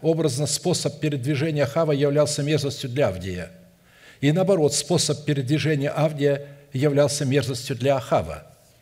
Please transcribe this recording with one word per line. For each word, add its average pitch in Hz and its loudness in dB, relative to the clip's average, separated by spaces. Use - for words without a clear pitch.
образно, 156 0
способ - -2
передвижения 147 0
Ахава 156 0
являлся 147 2
мерзостью 139 -2
для 127 2
Авдия. 90 -8
И 143 2
наоборот, 175 2
способ - -2
передвижения 143 0
Авдия 143 0
являлся 143 2
мерзостью 131 -2
для 135 2
Ахава. 80 -2